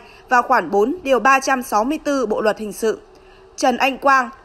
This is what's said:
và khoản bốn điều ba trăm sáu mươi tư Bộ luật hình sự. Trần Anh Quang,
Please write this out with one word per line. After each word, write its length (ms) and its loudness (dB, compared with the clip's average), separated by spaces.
và 120 4
khoản 300 0
bốn 320 2
điều 160 2
ba 200 4
trăm 240 -2
sáu 200 0
mươi 200 -4
tư 220 -2
Bộ 160 -2
luật 160 0
hình 160 -10
sự. 260 -4
Trần 220 0
Anh 200 -2
Quang, 320 2